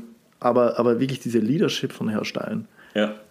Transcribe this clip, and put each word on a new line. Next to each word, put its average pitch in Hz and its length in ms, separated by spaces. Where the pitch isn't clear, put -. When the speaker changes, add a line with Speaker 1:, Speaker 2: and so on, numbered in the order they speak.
Speaker 1:
aber, 120 400
aber 117 220
wirklich 135 180
diese 117 200
Leadership - 520
von - 160
Herrn 107 160
Stein. - 460
Speaker 2:
Ja. 104 220